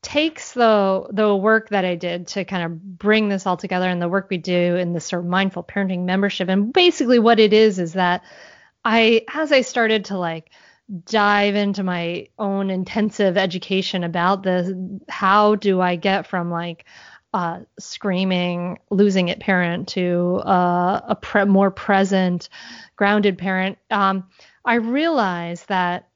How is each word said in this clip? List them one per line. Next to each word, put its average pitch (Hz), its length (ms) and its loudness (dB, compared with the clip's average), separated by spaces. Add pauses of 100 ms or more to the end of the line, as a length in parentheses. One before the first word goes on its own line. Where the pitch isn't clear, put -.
takes - 540 -4
the, 208 560 2
the 208 260 2
work 220 320 2
that 196 160 0
I 180 100 -2
did 175 340 -6
to 196 160 -6
kind 180 200 -4
of 170 340 -10
bring 214 300 2
this 196 180 -4
all 180 100 0
together 180 320 -2
and 175 140 -2
the 175 60 -2
work 190 200 -2
we 185 100 -4
do 175 360 0
in 175 180 -2
this 165 120 -6
sort 175 180 -6
of 175 80 -6
mindful 185 320 -2
parenting 185 420 -4
membership. 190 440 -2
And 202 240 0
basically 302 480 4
what 226 180 6
it 214 140 6
is, 214 260 4
is 170 140 -4
that 180 320 0 (600)
I, 226 480 4
as 311 200 -2
I 269 80 6
started 220 460 0
to, 196 120 -6
like, 165 320 -6 (560)
dive 208 480 2
into 202 300 -2
my 175 440 -4 (100)
own 196 300 -4
intensive 190 680 0
education 190 680 -2
about 175 400 0
this, 185 300 -2 (360)
how 208 460 2
do 196 260 2
I 180 140 2
get 190 320 -2
from, 175 240 -4
like, 170 340 -8 (480)
a 175 280 -4 (180)
screaming, 180 1000 -4 (100)
losing 190 380 2
it - 100 -4
parent 180 500 0
to, 175 560 -2
uh, 180 640 2
a 208 80 -2
pre-, - 300 0
more 196 260 4
present, 190 800 0 (480)
grounded 202 420 2
parent, 185 400 -4 (120)
um, 196 380 0 (360)
I 233 100 2
realized 226 920 -2
that 180 480 -2